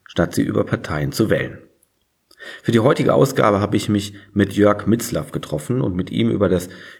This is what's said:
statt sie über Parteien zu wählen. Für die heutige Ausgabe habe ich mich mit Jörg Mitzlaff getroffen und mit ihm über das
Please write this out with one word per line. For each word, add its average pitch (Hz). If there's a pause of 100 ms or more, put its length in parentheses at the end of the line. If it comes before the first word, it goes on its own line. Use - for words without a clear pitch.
statt 85
sie -
über 104
Parteien -
zu 110
wählen. 65 (1040)
Für -
die 113
heutige 127
Ausgabe 110
habe 104
ich -
mich 101 (180)
mit 101
Jörg 101
Mitzlaff 92
getroffen 80
und 101
mit -
ihm 113
über 98
das 87 (320)